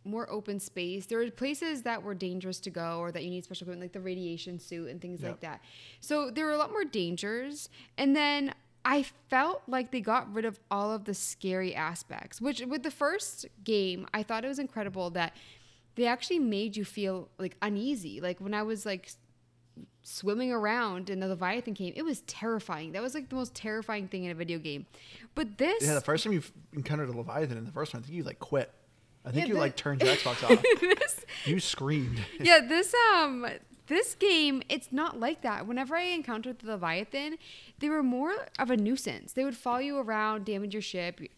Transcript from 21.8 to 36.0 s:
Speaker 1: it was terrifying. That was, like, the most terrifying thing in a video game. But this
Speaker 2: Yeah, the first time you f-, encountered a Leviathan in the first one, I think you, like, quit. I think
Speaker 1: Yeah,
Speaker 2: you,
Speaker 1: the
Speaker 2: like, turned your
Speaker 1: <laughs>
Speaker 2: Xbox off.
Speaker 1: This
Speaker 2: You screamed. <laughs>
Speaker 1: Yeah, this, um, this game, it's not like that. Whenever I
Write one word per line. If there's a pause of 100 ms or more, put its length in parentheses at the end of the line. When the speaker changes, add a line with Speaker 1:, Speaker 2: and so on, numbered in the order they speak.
Speaker 1:
it
was
terrifying.
That
was,
like,
the
most
terrifying
thing
in
a
video
game. (480)
But
this
Speaker 2:
Yeah,
the
first
time
you
f-, (220)
encountered
a
Leviathan
in
the
first
one,
I
think
you,
like,
quit. (540)
I
think
Speaker 1:
Yeah,
Speaker 2:
you,
Speaker 1:
the
Speaker 2:
like,
turned
your
Speaker 1:
<laughs>
Speaker 2:
Xbox
off. (160)
Speaker 1:
This (220)
Speaker 2:
You
screamed.
<laughs>
Speaker 1:
Yeah,
this, (220)
um, (400)
this
game,
it's
not
like
that.
Whenever
I